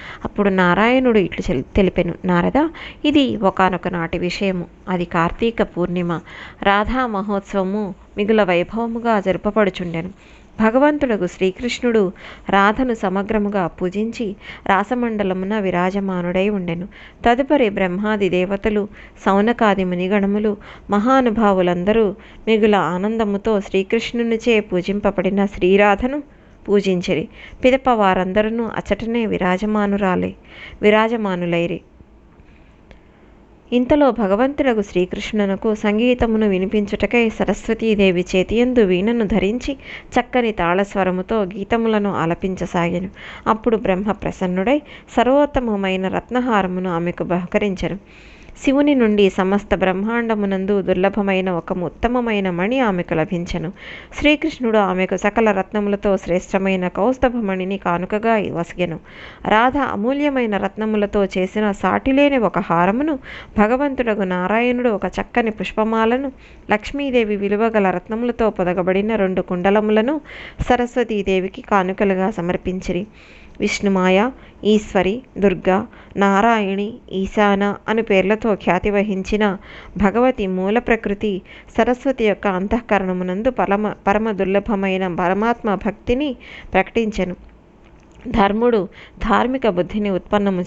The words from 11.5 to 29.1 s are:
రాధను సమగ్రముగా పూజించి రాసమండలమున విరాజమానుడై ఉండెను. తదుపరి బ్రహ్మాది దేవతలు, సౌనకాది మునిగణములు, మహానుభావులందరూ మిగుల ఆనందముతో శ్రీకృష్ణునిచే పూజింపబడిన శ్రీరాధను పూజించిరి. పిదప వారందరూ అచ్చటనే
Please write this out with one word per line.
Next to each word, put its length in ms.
రాధను 440
సమగ్రముగా 720
పూజించి 680
రాసమండలమున 920
విరాజమానుడై 920
ఉండెను. 400
తదుపరి 420
బ్రహ్మాది 600
దేవతలు, 600
సౌనకాది 600
మునిగణములు, 720
మహానుభావులందరూ 1200
మిగుల 280
ఆనందముతో 840
శ్రీకృష్ణునిచే 1000
పూజింపబడిన 840
శ్రీరాధను 800
పూజించిరి. 600
పిదప 260
వారందరూ 720
అచ్చటనే 640